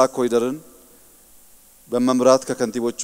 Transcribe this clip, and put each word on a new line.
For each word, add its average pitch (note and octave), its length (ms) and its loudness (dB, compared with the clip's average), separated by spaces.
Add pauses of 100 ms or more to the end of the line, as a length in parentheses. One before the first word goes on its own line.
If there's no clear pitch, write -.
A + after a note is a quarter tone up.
ኮሪደርን B2 500 -2 (1300)
በመምራት B2+ 520 2
ከከንቲቦቹ A#2+ 600 -6